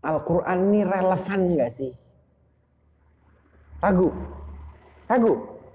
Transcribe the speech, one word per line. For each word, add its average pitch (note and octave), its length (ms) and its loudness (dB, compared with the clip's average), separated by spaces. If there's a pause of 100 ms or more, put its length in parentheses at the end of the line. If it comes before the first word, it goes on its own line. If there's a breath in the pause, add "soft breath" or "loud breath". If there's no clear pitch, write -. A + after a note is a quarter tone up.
Al-Quran E3+ 540 0 (100)
ini G#3 160 4
relevan F#3+ 560 0 (160)
nggak A#2+ 160 0
sih?" C3 200 -8 (1900)
Ragu, F#3 320 4 (960)
ragu. A3+ 260 4 (400)